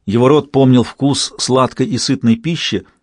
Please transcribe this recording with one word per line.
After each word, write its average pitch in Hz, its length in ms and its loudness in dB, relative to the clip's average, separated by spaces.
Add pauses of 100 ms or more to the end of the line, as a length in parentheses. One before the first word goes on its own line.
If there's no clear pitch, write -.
Его 117 220 2
рот 143 240 2
помнил 131 320 4
вкус - 560 -4
сладкой 131 480 -2
и 117 100 -4
сытной 117 380 0
пищи, 151 500 -6 (180)